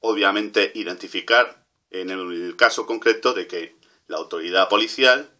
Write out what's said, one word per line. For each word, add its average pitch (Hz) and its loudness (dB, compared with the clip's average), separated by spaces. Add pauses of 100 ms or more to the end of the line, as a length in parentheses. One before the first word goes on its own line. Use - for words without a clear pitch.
obviamente, 104 0
identificar 95 -2 (240)
en 92 -8
el 90 -8
caso 117 4
concreto 113 0
de 90 -6
que 82 -10 (340)
la - -8
autoridad 87 -2
policial 127 2